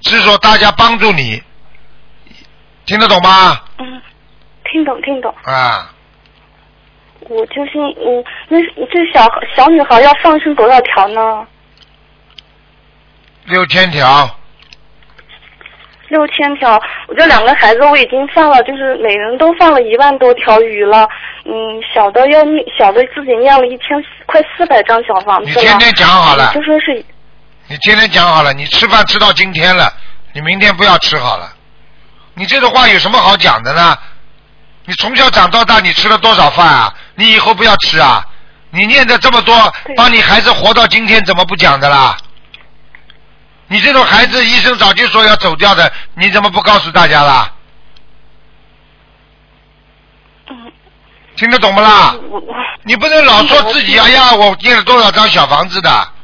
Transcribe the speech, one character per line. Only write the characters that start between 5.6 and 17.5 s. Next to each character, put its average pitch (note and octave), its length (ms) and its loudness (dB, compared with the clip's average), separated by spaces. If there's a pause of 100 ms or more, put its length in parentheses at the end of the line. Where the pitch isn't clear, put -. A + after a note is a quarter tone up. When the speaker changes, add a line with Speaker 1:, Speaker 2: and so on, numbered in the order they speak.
Speaker 2:
我 A3+ 160 -6
就 C#4+ 200 -10
是， C#4+ 120 -14
嗯， B3 480 -6 (240)
那 D#4+ 100 0 (280)
这 F4 120 -2 (140)
小， A#3+ 120 6 (300)
小 C4 140 4
女 E4 140 4
孩 A#3+ 180 4
要 C#4+ 100 6 (100)
放 D#4 200 2
生 D4+ 140 -4
多 A3 140 2
少 B3+ 120 6
条 G3+ 260 0
呢？ A3 400 -4 (2000)
Speaker 1:
六 F#3 220 -2
千 F#3 220 0
条。 C#3+ 480 2 (1700)
Speaker 2:
六 D4+ 180 -2
千 C#4+ 300 -4
条， A#3 200 2 (300)
我 - 80 -12
这 D#4+ 120 2
两 B3 180 2
个 C4 100 2